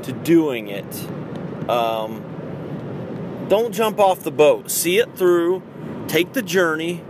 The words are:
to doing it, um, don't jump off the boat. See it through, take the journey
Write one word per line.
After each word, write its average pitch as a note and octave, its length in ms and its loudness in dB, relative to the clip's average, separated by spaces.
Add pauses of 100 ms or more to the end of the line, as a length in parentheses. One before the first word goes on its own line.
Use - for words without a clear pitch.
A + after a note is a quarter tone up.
to C3 100 -8
doing C3+ 540 2
it, G2+ 400 -8 (600)
um, A2+ 540 0 (1300)
don't G#3+ 240 2
jump G#3+ 260 0
off F#3+ 220 4
the D#3 100 -4
boat. C3+ 380 4
See F3+ 300 2
it - 160 0
through, F3 480 2 (440)
take F3 260 0
the B3+ 100 0
journey E3 680 0